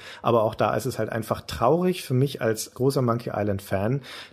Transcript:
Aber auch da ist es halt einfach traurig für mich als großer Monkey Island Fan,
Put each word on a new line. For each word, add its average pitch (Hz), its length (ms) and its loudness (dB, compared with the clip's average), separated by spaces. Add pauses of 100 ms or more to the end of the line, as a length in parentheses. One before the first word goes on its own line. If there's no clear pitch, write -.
(220)
Aber 117 220 4
auch 107 100 2
da 110 220 2
ist 113 100 -2
es 117 140 -4
halt 110 100 -2
einfach 113 380 -4
traurig 175 560 2
für - 100 -4
mich 127 300 2
als 110 320 -2
großer 135 260 2
Monkey 117 320 0
Island 101 300 0
Fan, 107 380 0 (320)